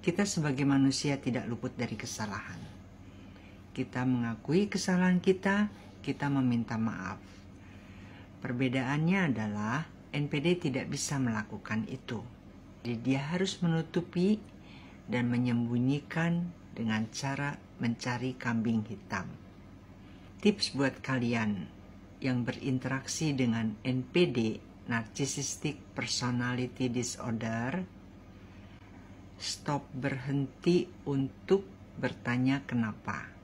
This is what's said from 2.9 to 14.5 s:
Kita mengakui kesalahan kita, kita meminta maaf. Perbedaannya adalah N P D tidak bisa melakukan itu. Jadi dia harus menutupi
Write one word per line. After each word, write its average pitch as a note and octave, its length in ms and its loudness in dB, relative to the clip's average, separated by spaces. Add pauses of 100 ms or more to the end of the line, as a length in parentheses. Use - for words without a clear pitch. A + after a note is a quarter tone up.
Kita B2+ 320 -2
mengakui B2+ 640 2
kesalahan F#3 480 4
kita, G3 560 4 (320)
kita C#3 240 0
meminta B2 480 4
maaf. G2 480 -2 (1200)
Perbedaannya C3+ 880 2
adalah G#2+ 560 0 (240)
N D3 160 0
P D3 160 0
D F3 160 4
tidak C3 320 0
bisa - 240 -2
melakukan A2 720 -2
itu. B2 320 -6 (640)
Jadi A#2+ 160 -2
dia C#3 320 2
harus F3+ 320 0
menutupi F3 720 4 (720)